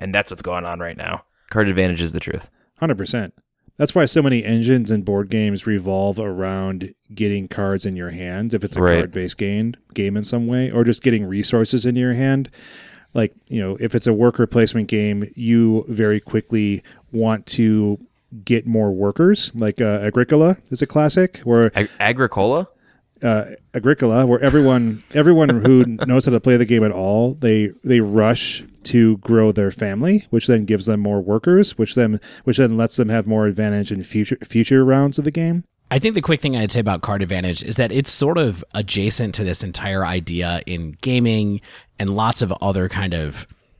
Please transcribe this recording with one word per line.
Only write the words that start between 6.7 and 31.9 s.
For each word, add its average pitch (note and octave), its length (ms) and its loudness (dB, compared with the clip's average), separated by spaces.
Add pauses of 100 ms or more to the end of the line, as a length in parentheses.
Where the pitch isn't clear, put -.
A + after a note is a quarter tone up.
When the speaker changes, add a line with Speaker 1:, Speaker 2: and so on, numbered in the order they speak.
Speaker 2:
getting G2+ 340 -4
cards G2 380 -4
in F#2+ 100 -6
your F2 140 -10
hands F#2 420 -8
if G#2 120 -2
it's - 120 -8
a F2+ 60 0
Speaker 1:
Right. F2 160 4
Speaker 2:
card-based F2+ 400 -4
game, G#2+ 360 -4 (200)
game G2+ 220 -2
in G#2 80 -4
some A#2+ 220 -4
way, B2+ 240 -2
or A#2 140 2
just A#2+ 180 0
getting A2+ 220 2
resources G#2+ 640 0
in B2 100 0
your B2+ 160 0
hand. C3+ 380 0 (640)
Like, A2+ 200 0 (140)
you A#2 120 -4
know, F#2+ 200 -4
if A#2 140 -4
it's A#2+ 120 0
a A#2 60 4
worker A#2 340 4
placement A2+ 420 0
game, G#2 360 -2 (100)
you A2+ 540 2
very G#2+ 320 0
quickly G#2 640 -2 (280)
want A2 360 -2
to G#2+ 520 2 (460)
get A#2 220 0
more A2 260 0
workers. G2+ 600 0
Like, A2 260 -2
uh, G#2 220 0
Agricola D3+ 560 2 (120)
is B2+ 120 -4
a C#3 40 -2
classic E3 520 0
where A#2 380 2
Speaker 1:
Ag-, G#2 120 0 (100)
Agricola? A#2+ 720 0 (540)
Speaker 2:
uh, A2 240 0 (280)
Agricola, B2 520 2
where A#2+ 140 4
everyone, B2+ 680 4
<laughs> - 60 -8
everyone D#3 340 6 (160)
who B2+ 200 8 (220)
knows B2+ 200 2
how B2+ 60 2
to A2+ 80 2
play B2+ 180 4
the A#2+ 80 4
game A2+ 180 4
at G#2 80 0
all, G#2 420 0
they, A2 380 0 (100)
they B2 180 4
rush G#2+ 640 0 (220)
to A2+ 340 4
grow A2 340 2
their G2 180 0
family, B2 600 -2
which A#2 180 0
then A2+ 160 4
gives G2 220 -2
them G#2+ 120 0
more G2+ 220 -2
workers, C#3 580 2
which A2 160 -2